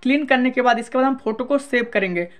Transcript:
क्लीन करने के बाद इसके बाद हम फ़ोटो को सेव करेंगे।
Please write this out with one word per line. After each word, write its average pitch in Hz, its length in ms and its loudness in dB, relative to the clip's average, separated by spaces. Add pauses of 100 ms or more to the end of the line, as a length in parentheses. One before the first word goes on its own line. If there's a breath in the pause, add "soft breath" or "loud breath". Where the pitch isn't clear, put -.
क्लीन 285 220 0
करने 254 260 2
के 254 100 -2
बाद 240 180 4
इसके 233 180 -4
बाद 262 100 4
हम 269 80 0
फ़ोटो 220 280 -4
को 285 160 0
सेव 240 340 -2
करेंगे। 180 340 -2 (120)